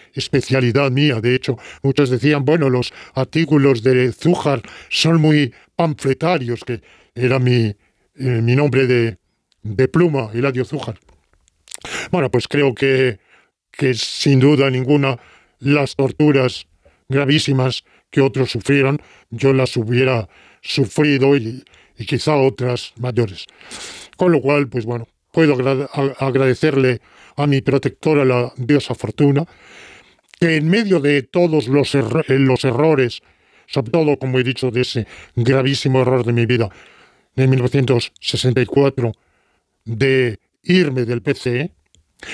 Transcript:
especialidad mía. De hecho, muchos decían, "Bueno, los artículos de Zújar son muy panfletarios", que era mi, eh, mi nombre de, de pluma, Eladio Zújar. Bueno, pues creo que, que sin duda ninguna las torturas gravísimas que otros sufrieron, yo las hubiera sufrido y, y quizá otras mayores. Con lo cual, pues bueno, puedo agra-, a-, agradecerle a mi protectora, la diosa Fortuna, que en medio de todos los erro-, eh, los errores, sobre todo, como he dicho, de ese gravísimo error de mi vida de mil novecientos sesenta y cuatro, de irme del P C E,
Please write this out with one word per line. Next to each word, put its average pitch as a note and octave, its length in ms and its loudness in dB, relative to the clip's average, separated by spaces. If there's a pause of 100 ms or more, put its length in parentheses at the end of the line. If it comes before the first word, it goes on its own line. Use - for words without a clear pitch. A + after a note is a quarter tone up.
(140)
especialidad C3 760 0
mía. C3+ 280 0
De B2 160 0
hecho, B2+ 220 -4 (260)
muchos C#3 260 2
decían, C#3 360 0
"Bueno, D3 240 2
los B2 220 -2 (220)
artículos C#3 680 2
de B2+ 300 2
Zújar D3+ 480 0 (280)
son E3 320 2
muy D3+ 320 2 (220)
panfletarios", C#3 880 -2
que A#2 180 -10 (320)
era B2 240 0
mi, B2 280 2
eh, G#2 100 -4 (400)
mi A#2+ 400 0
nombre C3+ 320 2
de, A#2 300 0 (440)
de A2 280 -2
pluma, C#3+ 440 0
Eladio B2+ 320 -2
Zújar. A#2+ 340 -10 (1120)
Bueno, C#3+ 200 0
pues B2 160 -2
creo C#3+ 260 0
que, C3 460 0 (500)
que C3 240 -2
sin C3 460 0
duda C3+ 300 4
ninguna C3+ 500 0 (400)
las C#3 380 0
torturas C3+ 680 0 (440)
gravísimas C3+ 720 0 (260)
que C#3+ 120 0
otros C3+ 300 0
sufrieron, C#3 500 0 (300)
yo C3+ 200 0
las C3 240 0
hubiera A#2+ 540 0 (320)
sufrido C#3 720 0
y, B2 260 -4 (360)
y G#2+ 80 -12
quizá D3 320 0
otras B2+ 600 -2
mayores. A2+ 500 -4 (680)
Con F3+ 160 2
lo D3+ 80 4
cual, C#3+ 300 0
pues A#2 160 -6
bueno, A#2 240 -8 (240)
puedo D#3 220 4
agra-, C3 360 -2
a-, C3+ 340 -4
agradecerle C3 760 0 (340)
a C#3+ 120 -2
mi C#3 140 2
protectora, C#3+ 640 0
la B2 320 0
diosa B2+ 400 -4
Fortuna, C#3+ 500 0 (920)
que E3 160 2
en D#3 140 0
medio F#3+ 320 2
de C#3+ 220 0
todos D#3 440 0
los C#3 280 2
erro-, C#3 340 0
eh, C3+ 100 2
los C3 240 2
errores, C3+ 600 0 (440)
sobre A#2 240 -4
todo, D3+ 260 2
como C3 220 -2
he B2 40 2
dicho, B2+ 280 -4
de B2 100 0
ese A#2 240 -4 (300)
gravísimo C3 680 0
error B2 240 2
de A#2 60 -2
mi A#2 140 2
vida A2+ 240 0 (640)
de C3 120 2
mil C3 120 4
novecientos B2 600 0
sesenta B2 400 -2
y A#2 40 0
cuatro, C3 460 0 (720)
de A#2+ 560 0 (260)
irme D3 380 2
del A#2+ 180 -4
P C#3+ 120 -2
C B2 260 -4
E, E3 120 -6 (640)